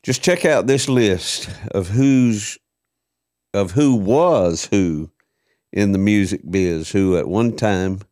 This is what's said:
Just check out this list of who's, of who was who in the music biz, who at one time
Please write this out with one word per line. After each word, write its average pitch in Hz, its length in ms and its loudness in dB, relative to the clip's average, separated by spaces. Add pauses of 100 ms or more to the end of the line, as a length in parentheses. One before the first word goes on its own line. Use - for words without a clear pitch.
Just - 220 -4
check 180 200 0
out 135 220 2
this 131 220 0
list 110 600 0 (220)
of 95 200 -4
who's, 123 680 2 (920)
of 98 180 -2
who 135 240 2
was 110 800 2
who 82 400 0 (600)
in 101 180 0
the 98 80 0
music 98 500 2
biz, 87 440 -2
who 95 240 2
at 82 100 -2
one 107 300 0
time 95 420 -2 (140)